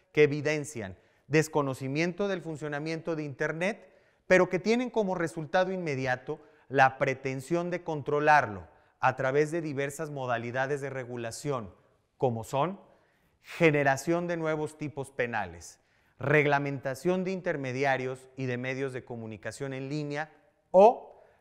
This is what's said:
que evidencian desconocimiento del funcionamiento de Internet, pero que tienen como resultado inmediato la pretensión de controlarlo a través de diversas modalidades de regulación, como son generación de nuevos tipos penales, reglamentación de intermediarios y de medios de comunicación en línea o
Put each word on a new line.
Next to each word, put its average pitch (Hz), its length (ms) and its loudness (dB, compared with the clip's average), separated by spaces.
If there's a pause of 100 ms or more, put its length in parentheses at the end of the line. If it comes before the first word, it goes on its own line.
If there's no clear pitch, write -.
(140)
que 151 100 8
evidencian 143 720 -2 (300)
desconocimiento 151 1000 0
del 190 140 -4
funcionamiento 156 720 -6
de 156 80 -6
Internet, 156 680 -4 (380)
pero 185 220 6
que 185 100 -2
tienen 233 300 0
como 190 260 -2
resultado 170 560 0
inmediato 143 680 -4 (260)
la 131 300 6
pretensión 135 720 -2
de 175 160 -6
controlarlo 143 800 2 (320)
a 131 160 2
través 143 340 2
de 165 120 -4
diversas 143 480 -6
modalidades 131 720 -4
de 139 80 -6
regulación, 123 840 -8 (440)
como 117 260 0
son 151 380 -2 (600)
generación 156 840 2
de 175 80 -4
nuevos 156 420 -4
tipos 139 340 -10
penales, 101 680 -6 (400)
reglamentación 143 1040 2
de 180 80 -4
intermediarios 135 1040 -2
y 135 100 -4
de 123 120 -2
medios 131 340 -6
de 123 140 -10
comunicación 113 680 -10
en 135 140 -8
línea 147 460 -6 (380)
o 208 520 6 (180)